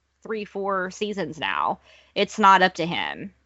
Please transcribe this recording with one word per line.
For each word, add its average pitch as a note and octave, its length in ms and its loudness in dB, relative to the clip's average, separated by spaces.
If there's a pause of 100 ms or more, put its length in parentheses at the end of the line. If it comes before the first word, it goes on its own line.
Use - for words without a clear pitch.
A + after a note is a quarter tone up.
(220)
three, G#3+ 220 -8
four F#3+ 460 -4
seasons F#3+ 480 -6
now. F#2+ 420 -2 (340)
It's G3+ 240 -2
not G3 240 8
up F#3 120 4
to E3 120 -4
him. G#2 480 -8 (120)